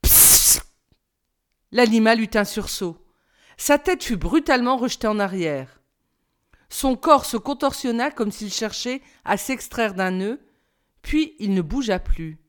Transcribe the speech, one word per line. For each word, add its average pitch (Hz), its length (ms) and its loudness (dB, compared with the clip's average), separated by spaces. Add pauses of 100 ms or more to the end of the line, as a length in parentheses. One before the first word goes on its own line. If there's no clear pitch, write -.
Psst ! - 640 4 (1040)
L'animal 226 500 4
eut 220 120 -2
un 208 100 2
sursaut. 196 540 -6 (600)
Sa 285 200 2
tête 359 260 -2
fut 220 140 -4
brutalement 254 600 2
rejetée 233 300 -2
en 214 120 0
arrière. 170 640 -4 (880)
Son 262 260 0
corps 302 300 4
se 233 120 -6
contorsionna 269 760 -2
comme 214 200 -4
s'il 208 200 -10
cherchait 247 500 -6 (220)
à 202 140 -2
s'extraire 220 560 -4
d'un 185 180 -2
nœud, 196 280 -4 (600)
puis - 380 -2
il 202 140 -2
ne 185 80 2
bougea 196 380 -2
plus. 160 500 -2